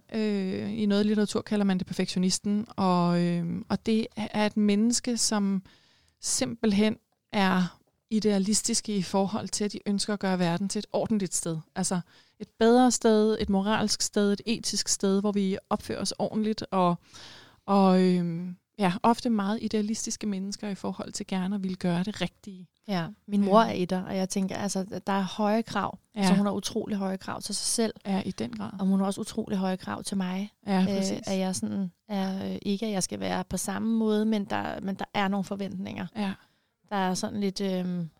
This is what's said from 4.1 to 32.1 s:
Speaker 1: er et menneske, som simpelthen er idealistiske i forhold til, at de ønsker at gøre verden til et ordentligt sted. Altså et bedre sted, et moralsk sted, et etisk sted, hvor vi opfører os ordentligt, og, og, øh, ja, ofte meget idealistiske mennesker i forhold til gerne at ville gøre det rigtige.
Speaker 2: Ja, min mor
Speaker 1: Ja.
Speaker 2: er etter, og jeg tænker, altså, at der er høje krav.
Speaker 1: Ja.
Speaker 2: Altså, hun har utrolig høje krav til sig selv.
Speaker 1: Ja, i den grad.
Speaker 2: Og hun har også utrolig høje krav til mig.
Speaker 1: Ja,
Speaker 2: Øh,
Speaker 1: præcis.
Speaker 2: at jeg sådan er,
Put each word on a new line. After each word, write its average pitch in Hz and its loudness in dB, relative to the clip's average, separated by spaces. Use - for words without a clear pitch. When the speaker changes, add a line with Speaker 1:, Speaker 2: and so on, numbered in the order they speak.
Speaker 1:
er 214 -2
et 208 0
menneske, 220 2
som 196 0
simpelthen 220 2
er 185 2
idealistiske 208 0
i 190 0
forhold 196 -2
til, - -4
at 208 -2
de - -10
ønsker 202 -2
at 202 -4
gøre 185 0
verden 180 0
til 214 -4
et 202 -8
ordentligt 196 0
sted. 165 -4
Altså 185 0
et - -12
bedre 240 8
sted, 214 4
et - -2
moralsk 208 0
sted, 202 2
et - -4
etisk - -2
sted, 196 2
hvor 208 0
vi 196 0
opfører - -4
os 196 -4
ordentligt, 214 -2
og, 180 4
og, 190 6
øh, 175 2
ja, 180 2
ofte 233 4
meget 208 0
idealistiske 214 -2
mennesker 202 -6
i 196 -4
forhold 196 -8
til - -8
gerne 190 -2
at 196 -4
ville 185 -2
gøre 175 0
det 208 -4
rigtige. 180 -10
Speaker 2:
Ja, 180 -2
min 202 2
mor 202 6
Speaker 1:
Ja. 220 2
Speaker 2:
er 208 -2
etter, 185 -2
og 190 -6
jeg 190 -2
tænker, 190 -2
altså, 190 -2
at - -8
der 196 0
er 196 2
høje 208 0
krav. - -4
Speaker 1:
Ja. 214 -6
Speaker 2:
Altså, 190 6
hun 202 4
har 202 0
utrolig 208 -4
høje 190 -2
krav - -8
til 202 -8
sig - -4
selv. 226 0
Speaker 1:
Ja, 196 0
i 196 -4
den 226 -6
grad. 214 -10
Speaker 2:
Og 196 0
hun 190 4
har 190 2
også 196 -4
utrolig 208 -4
høje 185 0
krav 208 -8
til 196 -6
mig. 190 -4
Speaker 1:
Ja, 190 2
Speaker 2:
Øh, 190 4
Speaker 1:
præcis. 190 -2
Speaker 2:
at 196 -2
jeg 185 0
sådan 196 -4
er, 190 -4